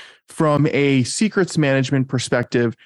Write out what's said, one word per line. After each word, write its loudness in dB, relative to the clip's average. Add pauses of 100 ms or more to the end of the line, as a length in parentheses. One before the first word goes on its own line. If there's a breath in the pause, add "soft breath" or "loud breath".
(280 loud breath)
From 0
a 2
secrets -2
management 0
perspective, -2 (120)